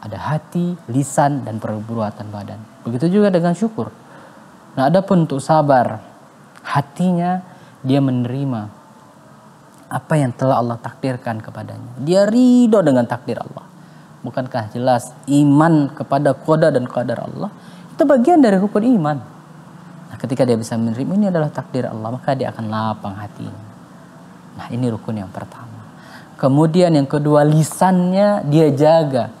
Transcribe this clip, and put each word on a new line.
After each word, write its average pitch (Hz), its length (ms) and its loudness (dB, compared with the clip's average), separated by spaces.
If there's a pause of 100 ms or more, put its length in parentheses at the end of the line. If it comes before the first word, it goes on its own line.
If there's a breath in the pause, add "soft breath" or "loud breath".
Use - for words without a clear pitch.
Ada 104 100 -12
hati, 170 600 -4 (100)
lisan, 143 560 0
dan 113 140 -10
perbuatan 107 720 -8
badan. 104 320 -14 (240)
Begitu 160 340 0
juga 202 140 4
dengan 170 240 2
syukur. 131 320 -4 (880 loud breath)
Nah, 131 100 2
adapun 185 380 2
untuk 135 160 -6
sabar, 135 560 2 (640)
hatinya 180 800 -2 (400 loud breath)
dia 135 160 0
menerima 127 720 -2 (1200)
apa - 240 -6
yang 143 240 0
telah 131 240 0
Allah 120 160 -4
takdirkan 120 640 -8
kepadanya. 110 560 -16
Dia 185 320 2
ridho 247 560 4
dengan 127 240 2
takdir 120 320 -6
Allah. - 240 -16 (560 loud breath)
Bukankah 127 560 -8
jelas 123 320 0 (160)
iman 147 640 4
kepada 139 480 -2
qada 156 320 2
dan 127 160 0
qadar 120 400 -6
Allah - 240 -10 (400 loud breath)
itu - 160 0
bagian 285 320 4
dari 208 240 6
rukun 208 240 0
iman? 156 320 0 (920)
Nah, - 80 -16
ketika 120 260 -2
dia 120 160 2
bisa 113 160 -8
menerima 113 400 -4
ini 208 140 2
adalah 156 220 -2
takdir 127 380 -6
Allah, 110 260 -8
maka 135 180 -4
dia 127 180 -4
akan 113 200 -10
lapang 107 460 -6
hatinya. 104 460 -14 (960)
Nah, - 140 -16
ini 123 200 -4
rukun 110 280 -8
yang 95 120 -12
pertama. - 360 -16 (720 loud breath)
Kemudian 160 560 4
yang 139 140 2
kedua, 147 340 2
lisannya 180 1040 2
dia 151 240 4
jaga 143 680 2